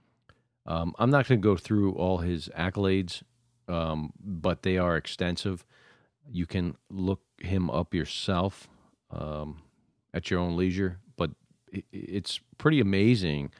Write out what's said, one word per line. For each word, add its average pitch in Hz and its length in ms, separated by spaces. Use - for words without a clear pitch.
Um, 82 360
I'm 120 100
not 139 160
gonna 123 140
go 98 160
through 101 380
all 92 240
his 87 380
accolades, 95 680
um, 80 540
but 90 420
they 92 160
are 87 180
extensive. 90 680
You 90 160
can 87 300
look 95 340
him 90 300
up 78 260
yourself, 92 760
um, 76 520
at - 180
your 92 80
own 87 180
leisure, 92 440
but 82 160
i-, 98 40
i-, - 120
it's - 480
pretty 151 220
amazing 98 800